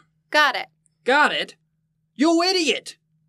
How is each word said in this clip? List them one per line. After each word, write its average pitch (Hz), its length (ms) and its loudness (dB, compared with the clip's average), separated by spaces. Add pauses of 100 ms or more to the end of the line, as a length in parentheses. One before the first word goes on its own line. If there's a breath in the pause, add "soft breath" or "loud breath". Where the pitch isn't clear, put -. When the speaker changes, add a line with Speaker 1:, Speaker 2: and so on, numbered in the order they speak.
(320)
Speaker 1:
Got 294 240 2
it. 185 120 -10 (360)
Speaker 2:
Got 269 280 2
it? 165 240 -6 (600)
You 330 260 2
idiot! 339 560 -4 (320)